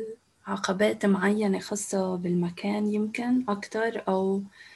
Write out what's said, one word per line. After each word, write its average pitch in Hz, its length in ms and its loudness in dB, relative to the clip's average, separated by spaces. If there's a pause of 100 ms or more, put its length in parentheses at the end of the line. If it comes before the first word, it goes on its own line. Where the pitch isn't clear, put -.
(460)
عقبات 202 600 0
معينة 196 520 4
خاصة 190 580 -2
بالمكان 180 680 0
يمكن 233 640 0
أكتر، 220 600 -2
أو، 190 340 2 (340)